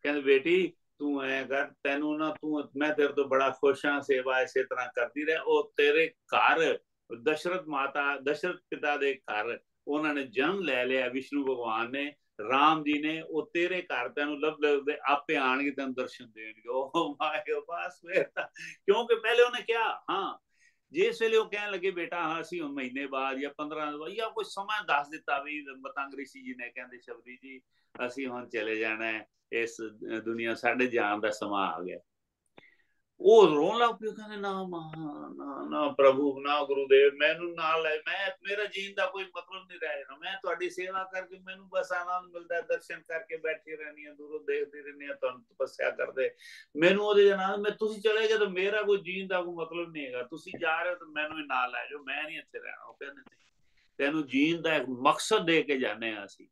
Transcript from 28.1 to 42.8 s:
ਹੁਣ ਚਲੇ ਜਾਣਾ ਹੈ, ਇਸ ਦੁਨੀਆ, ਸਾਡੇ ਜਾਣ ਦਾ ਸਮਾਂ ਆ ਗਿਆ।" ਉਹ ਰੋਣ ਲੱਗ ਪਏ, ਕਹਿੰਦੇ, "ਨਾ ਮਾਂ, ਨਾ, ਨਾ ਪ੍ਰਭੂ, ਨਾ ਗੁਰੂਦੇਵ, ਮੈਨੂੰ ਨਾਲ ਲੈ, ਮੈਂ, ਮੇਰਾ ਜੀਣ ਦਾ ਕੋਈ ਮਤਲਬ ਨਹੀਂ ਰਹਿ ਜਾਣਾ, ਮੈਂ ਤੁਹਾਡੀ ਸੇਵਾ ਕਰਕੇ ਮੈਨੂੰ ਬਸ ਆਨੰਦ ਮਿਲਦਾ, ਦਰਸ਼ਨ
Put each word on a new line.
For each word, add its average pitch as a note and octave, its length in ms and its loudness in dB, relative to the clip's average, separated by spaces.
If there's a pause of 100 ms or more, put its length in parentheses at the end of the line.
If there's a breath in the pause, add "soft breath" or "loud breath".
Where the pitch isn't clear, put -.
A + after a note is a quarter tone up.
ਹੁਣ A#2+ 220 -8
ਚਲੇ A2 260 -2
ਜਾਣਾ A2 300 -2
ਹੈ, A2 220 -4 (240)
ਇਸ A2+ 260 -2 (480)
ਦੁਨੀਆ, A#2 300 -2
ਸਾਡੇ B2 320 2
ਜਾਣ G#2+ 320 0
ਦਾ G#2+ 100 0
ਸਮਾਂ G2+ 380 -2
ਆ E2+ 140 -6
ਗਿਆ।" F2+ 180 -10 (1200 soft breath)
ਉਹ F#3+ 340 10
ਰੋਣ F3+ 240 2
ਲੱਗ A#3 160 4
ਪਏ, A3 160 -8
ਕਹਿੰਦੇ, G#3+ 240 -12
"ਨਾ G3 280 -4
ਮਾਂ, E3+ 280 -10 (440)
ਨਾ, C#3 340 -10
ਨਾ D3+ 180 0
ਪ੍ਰਭੂ, C3+ 540 6
ਨਾ C#3+ 220 0
ਗੁਰੂਦੇਵ, C#3 500 8
ਮੈਨੂੰ D#3+ 400 0
ਨਾਲ E3 280 0
ਲੈ, D#3+ 160 0
ਮੈਂ, F#3 340 -4 (180)
ਮੇਰਾ G3+ 160 -2
ਜੀਣ G3 280 -8
ਦਾ F#3+ 120 0
ਕੋਈ F#3+ 180 -4
ਮਤਲਬ F#3 440 -14
ਨਹੀਂ F3+ 160 -18
ਰਹਿ D3 160 -6
ਜਾਣਾ, C#3 180 -16
ਮੈਂ F3+ 160 -8
ਤੁਹਾਡੀ F3+ 360 -4
ਸੇਵਾ F#3 340 -6
ਕਰਕੇ F#3 360 -10
ਮੈਨੂੰ F#3+ 300 -18
ਬਸ F#3 220 -2
ਆਨੰਦ F3+ 420 -4
ਮਿਲਦਾ, E3+ 280 -4
ਦਰਸ਼ਨ E3 460 -6